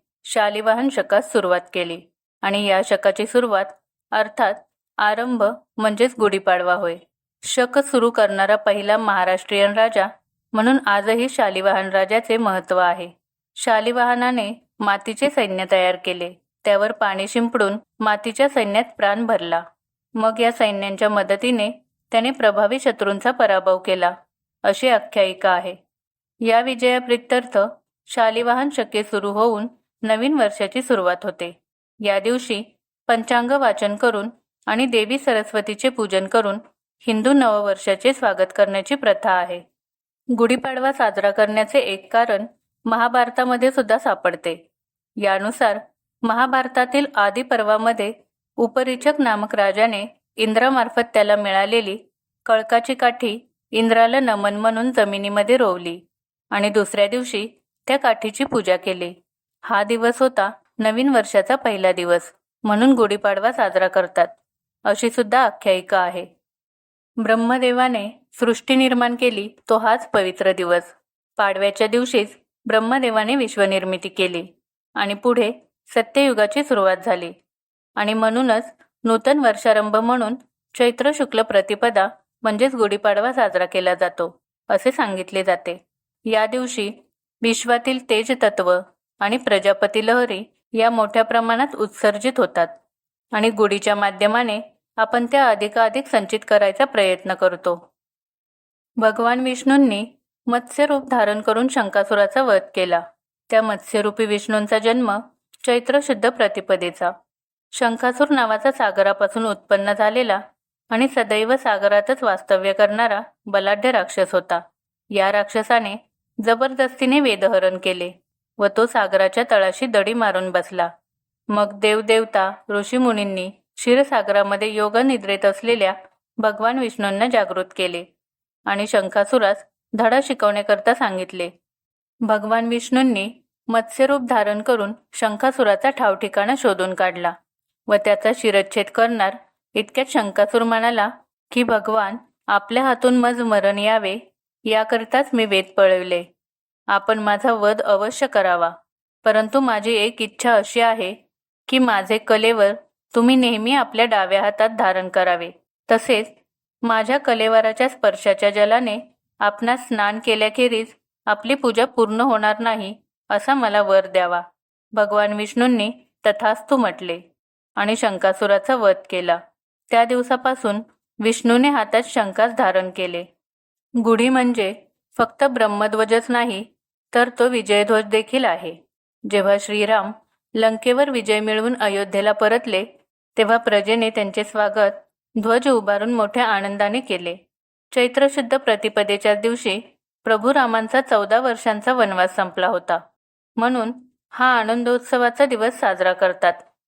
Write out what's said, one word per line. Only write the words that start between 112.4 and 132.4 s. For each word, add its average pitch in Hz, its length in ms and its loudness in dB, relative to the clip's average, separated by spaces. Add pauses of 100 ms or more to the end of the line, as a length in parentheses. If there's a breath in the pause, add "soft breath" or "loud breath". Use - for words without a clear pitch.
करणारा 208 480 2 (260)
बलाढ्य 202 460 0
राक्षस 190 420 -2
होता. 175 260 -2 (500)
या 196 220 0
राक्षसाने 208 640 -2 (480)
जबरदस्तीने 262 760 0
वेदहरण 190 640 0
केले 180 300 -4 (460)
व 202 80 0 (100)
तो 226 100 4
सागराच्या 196 640 0
तळाशी 196 360 2
दडी 214 260 0
मारून 185 380 -2
बसला. 175 380 -2 (600)
मग 208 320 -2
देवदेवता 220 720 0 (160)
ऋषीमुनींनी 202 800 -2
क्षीरसागरामध्ये 208 1200 0
योगनिद्रेत 214 680 0
असलेल्या 202 500 0 (440)
भगवान 220 400 0
विष्णूंना 214 540 -2
जागृत 190 320 0 (120)
केले 180 280 -4 (600)
आणि 202 220 -2
शंखासुरास 202 800 0 (300)
धडा 226 280 2
शिकवण्याकरता 208 720 0
सांगितले. 185 560 -6 (680)
भगवान 220 460 0